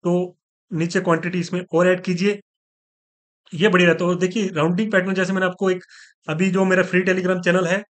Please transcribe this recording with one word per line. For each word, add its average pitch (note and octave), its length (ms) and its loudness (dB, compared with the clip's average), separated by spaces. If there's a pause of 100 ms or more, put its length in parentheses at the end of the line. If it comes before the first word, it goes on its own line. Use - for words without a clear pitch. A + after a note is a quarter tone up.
तो F3+ 360 -2 (340)
नीचे E3+ 280 -2
क्वांटिटी F3 400 -2
इसमें F3+ 240 -6 (100)
और E3+ 120 4
ऐड F3+ 180 2
कीजिए, G3 360 -2 (1120)
ये E3 140 2
बढ़िया F3+ 200 4
रहता E3 160 2
है। F3 60 2
और F3 80 0
देखिए F#3 300 -2
राउंडिंग F3 440 -2
पैटर्न, F#3+ 220 0
जैसे F#3 180 -2
मैंने F#3+ 140 0
आपको F#3 240 -2
एक, F3+ 120 -2 (460)
अभी E3+ 220 0
जो F#3+ 140 2
मेरा F#3 180 4
फ्री F#3 200 2
Telegram F#3 420 0
चैनल F3 220 2
है F#3+ 180 -2 (160)